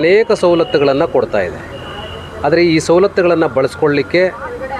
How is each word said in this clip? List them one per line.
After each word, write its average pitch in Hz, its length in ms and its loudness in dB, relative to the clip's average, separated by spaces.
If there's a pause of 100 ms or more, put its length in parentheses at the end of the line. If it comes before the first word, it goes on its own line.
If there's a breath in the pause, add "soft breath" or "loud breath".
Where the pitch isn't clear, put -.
ಅನೇಕ 202 320 2
ಸವಲತ್ತುಗಳನ್ನು 165 840 2
ಕೊಡ್ತಾ 110 340 0
ಇದೆ, 80 120 -10 (840)
ಆದರೆ 170 280 2
ಈ 160 40 2 (100)
ಸವಲತ್ತುಗಳನ್ನು 175 600 2 (100)
ಬಳಸ್ಕೊಳ್ಳಿಕ್ಕೆ 143 640 0 (580)